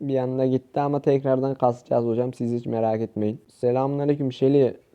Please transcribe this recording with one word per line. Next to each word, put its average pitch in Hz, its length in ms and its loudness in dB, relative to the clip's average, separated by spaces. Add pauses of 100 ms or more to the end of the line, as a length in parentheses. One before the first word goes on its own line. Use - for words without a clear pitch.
bir 139 180 -2
anda 127 280 -2
gitti 131 340 -2
ama 143 200 -2
tekrardan 135 540 0
kasacağız 120 520 0
hocam. 123 280 -2
Siz 120 180 -4
hiç 120 140 -6
merak 110 340 -2
etmeyin. 110 480 -4
Selamünaleyküm 139 840 -2
Şeli. 135 440 2 (180)